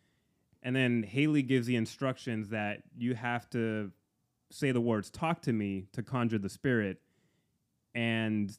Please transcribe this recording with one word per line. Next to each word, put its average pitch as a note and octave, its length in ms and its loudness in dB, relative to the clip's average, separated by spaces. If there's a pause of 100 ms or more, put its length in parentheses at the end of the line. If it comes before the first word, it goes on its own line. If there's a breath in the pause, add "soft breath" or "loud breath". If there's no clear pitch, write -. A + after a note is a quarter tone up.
(640)
and B2+ 120 -2
then A#2+ 300 4
Haley C#3+ 380 2
gives B2 260 2
the B2 80 4
instructions A2 720 -2
that G#2 340 -4 (140)
you A#2+ 180 -2
have A#2+ 360 -4
to G#2+ 420 -2 (580)
say C#3+ 220 0
the B2 80 2
words, A2+ 300 0
"Talk E3 320 -2
to B2+ 100 0
me," G2 400 -2
to A#2+ 120 -6
conjure A#2 340 0
the G2 100 -2
spirit. G#2+ 520 0 (960)
And A2 640 0